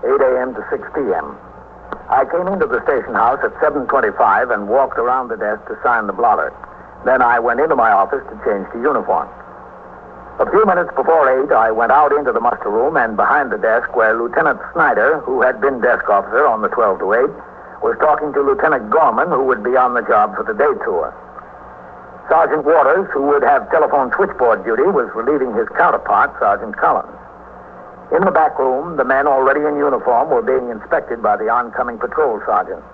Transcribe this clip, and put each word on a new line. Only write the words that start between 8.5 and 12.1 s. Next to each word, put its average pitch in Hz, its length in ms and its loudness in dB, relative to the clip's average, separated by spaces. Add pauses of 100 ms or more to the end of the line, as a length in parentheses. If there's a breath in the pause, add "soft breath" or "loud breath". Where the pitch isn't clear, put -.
to 117 40 -8
uniform. 117 480 -2 (1120)
A - 160 0
few 208 160 4
minutes 180 240 0
before 151 400 2
eight, 131 160 0
I 113 240 4
went 117 160 0
out 143 240 6